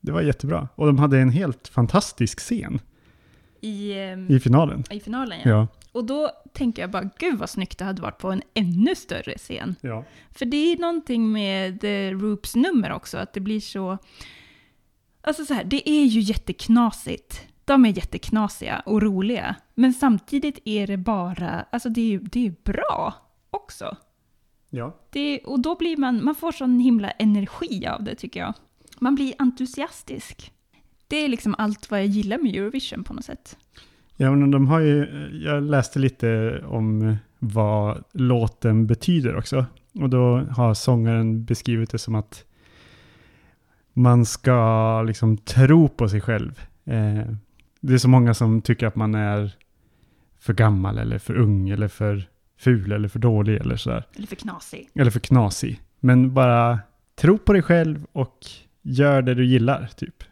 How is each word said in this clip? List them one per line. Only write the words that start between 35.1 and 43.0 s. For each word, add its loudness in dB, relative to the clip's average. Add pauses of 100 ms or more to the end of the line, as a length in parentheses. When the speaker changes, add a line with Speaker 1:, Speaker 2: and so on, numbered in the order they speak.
Speaker 1:
jag -2
läste 0
lite 0
om 0 (220)
vad 0
låten 2
betyder 0
också. -2 (340)
Och 0
då 4
har 0
sångaren 0
beskrivit -2
det -6
som -6
att -6 (1500)